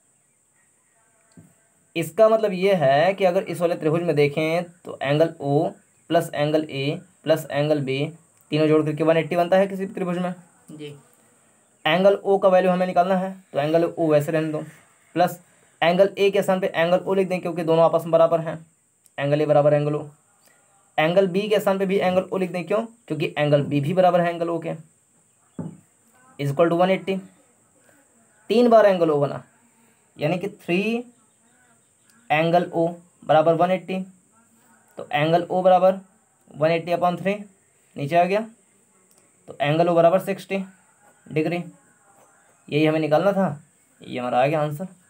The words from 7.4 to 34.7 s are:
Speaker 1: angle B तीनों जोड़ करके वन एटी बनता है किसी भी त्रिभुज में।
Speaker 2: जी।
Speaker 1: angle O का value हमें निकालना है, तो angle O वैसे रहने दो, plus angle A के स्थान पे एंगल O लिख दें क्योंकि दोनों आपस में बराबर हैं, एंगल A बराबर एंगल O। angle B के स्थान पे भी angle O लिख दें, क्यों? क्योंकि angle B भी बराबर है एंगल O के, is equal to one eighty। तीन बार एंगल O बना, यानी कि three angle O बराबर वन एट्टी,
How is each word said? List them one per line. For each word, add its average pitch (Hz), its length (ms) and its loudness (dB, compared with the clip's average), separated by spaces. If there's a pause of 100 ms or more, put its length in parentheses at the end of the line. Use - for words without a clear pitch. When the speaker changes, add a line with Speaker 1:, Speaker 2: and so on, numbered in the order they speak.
Speaker 1:
angle 147 300 0
B 131 180 -4 (520)
तीनों 156 180 2
जोड़ 156 160 4
करके 151 200 -4
वन 160 120 4
एटी 160 200 -2
बनता 175 200 2
है 196 100 4
किसी 196 200 -8
भी 190 80 -14
त्रिभुज 175 240 -6
में। 180 160 -6 (380)
Speaker 2:
जी। 147 220 -16 (920)
Speaker 1:
angle 190 340 4
O 196 240 0
का 196 60 4
value 185 220 4
हमें 180 160 0
निकालना 185 300 0
है, 190 160 -4 (200)
तो 139 60 -4
angle 156 300 2
O 165 220 -2
वैसे 147 220 2
रहने 160 200 -2
दो, 156 100 -6 (520)
plus 175 260 -2 (420)
angle 180 280 4
A 202 220 0
के 196 100 0
स्थान 190 180 0
पे 190 80 -4
एंगल 175 320 0
O 180 160 -4
लिख 190 120 0
दें 180 120 -4
क्योंकि 175 240 -6
दोनों 160 200 4
आपस 160 180 2
में 165 100 -6
बराबर 165 280 4
हैं, 165 180 -8 (600)
एंगल 143 220 0
A 151 80 0
बराबर 147 260 4
एंगल 147 200 0
O। 151 100 -6 (920)
angle 175 300 2
B 196 220 -2
के 208 100 2
स्थान 196 180 0
पे 196 80 -2
भी 190 120 0
angle 185 260 0
O 185 140 -6
लिख 180 140 -4
दें, 175 140 -6
क्यों? 214 180 -2 (220)
क्योंकि 151 320 -6
angle 147 260 2
B 143 180 -2
भी 143 120 -4
बराबर 175 260 4
है 170 100 0
एंगल 170 180 -6
O 170 160 -4
के, 160 100 -8 (1600)
is 139 140 -4
equal 170 160 2
to 170 100 0
one 185 120 2
eighty। 190 280 -2 (1300)
तीन 240 200 4
बार 220 160 8
एंगल 175 240 2
O 147 100 2
बना, 143 220 -4 (760)
यानी 156 220 -4
कि 196 120 -6
three 214 540 -4 (1300)
angle 165 360 2
O 165 220 -2 (380)
बराबर 156 280 4
वन 175 160 0
एट्टी, 185 300 -6 (1000)